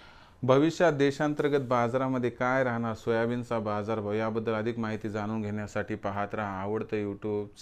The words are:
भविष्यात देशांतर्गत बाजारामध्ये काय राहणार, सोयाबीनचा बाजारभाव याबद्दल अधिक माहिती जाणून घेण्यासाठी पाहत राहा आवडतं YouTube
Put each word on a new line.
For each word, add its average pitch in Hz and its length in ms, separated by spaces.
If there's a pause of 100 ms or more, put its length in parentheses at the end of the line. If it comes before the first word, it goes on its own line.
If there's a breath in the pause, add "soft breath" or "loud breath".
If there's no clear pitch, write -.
(420 loud breath)
भविष्यात 156 500
देशांतर्गत 143 760
बाजारामध्ये 123 640
काय 127 340
राहणार, 117 300
सोयाबीनचा 117 640
बाजारभाव 104 540
याबद्दल 110 420
अधिक 113 240
माहिती 110 300
जाणून 107 340
घेण्यासाठी 104 540
पाहत 101 380
राहा 101 280
आवडतं 107 420
YouTube 104 420 (160)